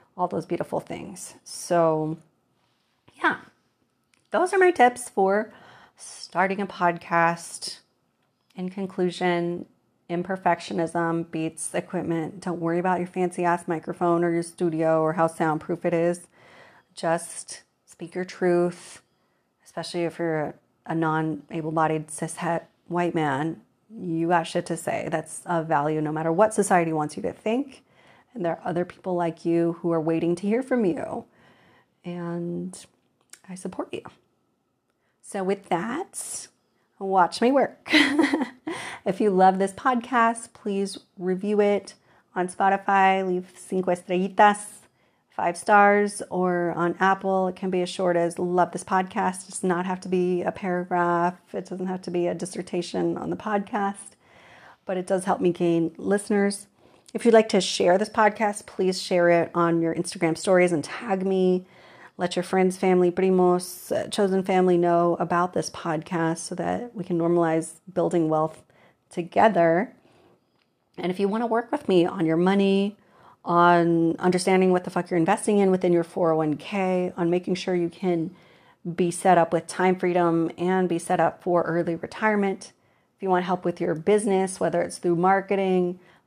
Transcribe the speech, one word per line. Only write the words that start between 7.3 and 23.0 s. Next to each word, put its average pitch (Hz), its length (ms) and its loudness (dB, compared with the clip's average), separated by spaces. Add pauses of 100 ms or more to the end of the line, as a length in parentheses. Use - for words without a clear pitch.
In 180 160 -8
conclusion, 180 960 -2 (440)
imperfectionism 170 1200 -2
beats 160 420 -6
equipment. 170 680 -4
Don't 175 200 -6
worry 165 200 0
about 180 180 0
your 180 80 -4
fancy 180 380 -2
ass 175 240 0
microphone 170 560 0
or 170 80 2
your 170 100 0
studio 160 580 0
or 156 120 2
how 165 160 2
soundproof 165 560 -4
it 175 100 0
is. 175 320 0 (680)
Just - 680 -6 (240)
speak - 300 -16
your 180 80 -4
truth, 175 800 -2 (600)
especially 170 400 -6
if 160 140 -6
you're 165 380 -2 (280)
a 165 100 -6
non-able-bodied 156 1120 -2
cishet 165 540 -6 (260)
white 175 260 -2